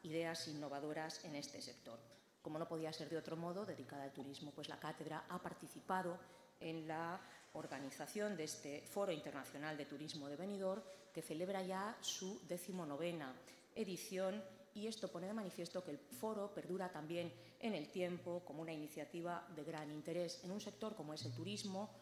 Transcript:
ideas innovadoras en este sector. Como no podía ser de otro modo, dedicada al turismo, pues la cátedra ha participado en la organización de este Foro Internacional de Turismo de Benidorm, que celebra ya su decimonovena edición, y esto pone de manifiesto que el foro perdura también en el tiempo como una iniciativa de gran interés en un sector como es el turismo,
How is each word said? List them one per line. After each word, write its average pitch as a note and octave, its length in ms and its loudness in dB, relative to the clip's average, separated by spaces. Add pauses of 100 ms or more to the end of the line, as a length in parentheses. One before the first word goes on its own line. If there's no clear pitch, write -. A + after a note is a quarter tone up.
ideas E3 460 2
innovadoras D3+ 760 0
en D3+ 120 -2
este C#3 240 -4
sector. A#2+ 380 -8 (420)
Como D#3 180 -2
no E3+ 80 2
podía D#3+ 260 2
ser C#3+ 180 -2
de D#3+ 80 4
otro D#3+ 180 0
modo, E3+ 300 0
dedicada C#3 380 -2
al C3+ 80 -2
turismo, C#3+ 400 -4
pues D3+ 160 -6
la D3+ 120 -4
cátedra D3+ 480 -2
ha F3+ 140 0
participado F3+ 760 2 (420)
en D#3+ 260 0
la E3 320 2 (360)
organización D3+ 800 0
de D#3 80 2
este D3 380 -2
Foro G3+ 280 4
Internacional D3 640 0
de C#3+ 100 0
Turismo D3 420 -2
de C#3+ 80 0
Benidorm, G3 460 2 (300)
que D#3+ 100 -2
celebra F#3 400 2
ya F#3+ 400 2
su - 440 0
decimonovena E3 880 2 (400)
edición, F#3+ 680 2 (320)
y G#3 120 0
esto A3 220 0
pone F3+ 180 -2
de G3+ 60 0
manifiesto F3+ 500 0
que D3+ 100 -2
el D3 60 -2
foro G#3 560 0
perdura F3+ 380 2
también E3+ 400 0 (260)
en A3 160 4
el D3 160 0
tiempo F3 540 2
como D3+ 180 -4
una E3 100 0
iniciativa D#3+ 720 0 (100)
de D3 80 -2
gran D3+ 260 0
interés E3 540 0
en F3+ 80 -2
un G3+ 80 0
sector G#3+ 340 -2
como D3+ 200 -2
es D3+ 100 -2
el - 100 0
turismo, G3 560 0 (120)